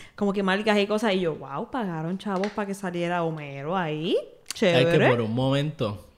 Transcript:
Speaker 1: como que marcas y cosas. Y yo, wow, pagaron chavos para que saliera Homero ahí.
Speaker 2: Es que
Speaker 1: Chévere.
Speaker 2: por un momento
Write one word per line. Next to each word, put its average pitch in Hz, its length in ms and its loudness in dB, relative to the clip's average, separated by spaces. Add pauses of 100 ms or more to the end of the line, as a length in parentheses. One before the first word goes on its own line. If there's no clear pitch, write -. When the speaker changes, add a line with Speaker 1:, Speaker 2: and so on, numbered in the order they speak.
(160)
Speaker 1:
como 202 180 0
que 202 80 -2
marcas 208 380 2
y 202 80 4
cosas. 214 260 0
Y 190 60 2
yo, 165 160 -2
wow, 143 340 -8
pagaron 180 480 -4
chavos 196 300 -2
para 208 180 -4
que 196 80 -6
saliera 175 500 -2
Homero 151 540 -4
ahí. 165 380 -2 (320)
Speaker 2:
Es - 60 -10
que - 60 -14 (140)
Speaker 1:
Chévere. 170 360 6
Speaker 2:
por - 120 4
un 110 140 -2
momento 135 720 0 (100)